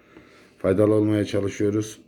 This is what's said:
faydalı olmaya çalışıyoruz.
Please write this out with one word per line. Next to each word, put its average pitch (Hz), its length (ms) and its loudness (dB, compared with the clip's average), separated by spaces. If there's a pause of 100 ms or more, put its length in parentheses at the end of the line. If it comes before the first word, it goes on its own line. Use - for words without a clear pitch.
(640)
faydalı 104 300 4
olmaya 107 300 0
çalışıyoruz. 101 840 -4